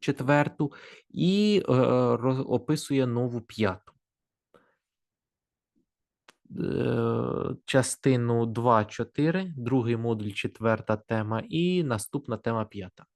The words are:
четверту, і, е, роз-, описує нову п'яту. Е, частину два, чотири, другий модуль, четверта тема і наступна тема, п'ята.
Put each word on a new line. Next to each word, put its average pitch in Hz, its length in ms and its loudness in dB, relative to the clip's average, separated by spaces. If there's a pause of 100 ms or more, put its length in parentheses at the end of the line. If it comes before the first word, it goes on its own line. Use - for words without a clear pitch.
четверту, 147 720 0 (380)
і, 196 580 2
е, - 40 4 (440)
роз-, 131 300 -2
описує 135 600 -2
нову 120 340 -2
п'яту. 101 520 -4 (2750)
Е, 120 920 -2 (100)
частину 120 840 2
два, 117 380 4
чотири, 165 720 -2
другий 120 400 0
модуль, 113 340 -2
четверта 110 680 0
тема 110 520 -2
і 175 360 0
наступна 117 520 -4
тема, 113 280 -2
п'ята. 101 400 -16 (120)